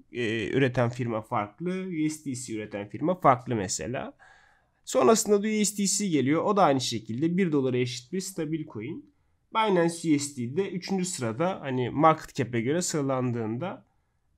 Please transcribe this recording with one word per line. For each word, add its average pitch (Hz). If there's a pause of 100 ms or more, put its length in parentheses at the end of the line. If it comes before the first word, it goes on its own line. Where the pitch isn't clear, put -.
(120)
e, 113
üreten 127
firma 117
farklı, 120
U 180
S 156
D 131
C 117
üreten 104
firma 156
farklı 127
mesela. 113 (720)
Sonrasında 220
da 214
U 214
S -
D 202
C 202
geliyor. 147
O 202
da 202
aynı 139
şekilde 123
bir 180
dolara 131
eşit 123
bir 190
stabil 156
coin. 151 (420)
Binance 170
U 143
S -
D 123
de 196
üçüncü 190
sırada 147
hani 127
market 156
cap'e 120
göre 147
sıralandığında, 127 (540)